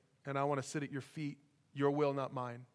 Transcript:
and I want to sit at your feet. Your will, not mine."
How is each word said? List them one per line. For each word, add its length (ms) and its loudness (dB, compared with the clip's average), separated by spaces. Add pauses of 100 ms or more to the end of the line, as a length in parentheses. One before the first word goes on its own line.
(260)
and 140 -2
I 60 4
want 140 2
to 80 -4
sit 140 -2
at 100 -4
your 100 -4
feet. 360 -8 (360)
Your 180 4
will, 220 4
not 200 -2
mine." 420 -6